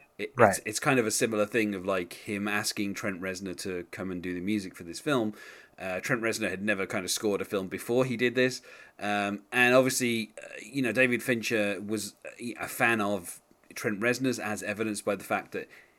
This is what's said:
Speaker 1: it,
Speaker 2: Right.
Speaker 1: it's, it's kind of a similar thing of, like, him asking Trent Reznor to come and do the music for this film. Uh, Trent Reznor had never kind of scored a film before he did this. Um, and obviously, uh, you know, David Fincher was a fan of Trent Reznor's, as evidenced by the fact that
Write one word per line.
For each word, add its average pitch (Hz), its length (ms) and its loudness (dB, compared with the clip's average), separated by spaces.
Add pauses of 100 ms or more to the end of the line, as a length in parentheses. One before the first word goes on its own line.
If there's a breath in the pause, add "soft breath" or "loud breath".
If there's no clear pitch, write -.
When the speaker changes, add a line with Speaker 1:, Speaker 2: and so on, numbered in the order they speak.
(180 soft breath)
Speaker 1:
it, 104 200 -6
Speaker 2:
Right. 113 140 8
Speaker 1:
it's, - 140 -2
it's 107 140 -4
kind 139 200 2
of 113 60 4
a 107 60 0
similar 110 340 2
thing 104 300 0
of, 90 100 -6
like, 92 280 -2
him 104 340 -4
asking 104 460 -2
Trent 95 280 -4
Reznor 92 360 -6
to 90 340 -6
come 92 180 -6
and 90 120 -4
do 90 120 -4
the 90 60 -4
music 95 340 -2
for - 100 -14
this 82 180 -12
film. 120 320 0 (440 soft breath)
Uh, 92 220 -4
Trent 120 220 -2
Reznor 107 280 0
had 95 140 -4
never 98 220 2
kind 98 180 -4
of 87 80 -2
scored 101 300 0
a 95 40 -6
film 95 220 -2
before 120 380 0
he 127 100 -2
did 120 180 2
this. 127 280 2 (360 soft breath)
Um, 101 440 -2 (100)
and 123 240 8
obviously, 123 560 4 (100)
uh, - 40 -12 (180)
you 127 180 -4
know, 117 120 2
David 123 280 4
Fincher 107 640 0
was 104 280 -4 (440)
a 85 120 -6
fan 117 320 2
of 101 400 -4 (320)
Trent 104 260 -4
Reznor's, 120 400 0
as 101 240 -4
evidenced 104 400 -4
by 101 140 0
the 92 80 -14
fact 98 260 -2
that 95 160 -6 (320 soft breath)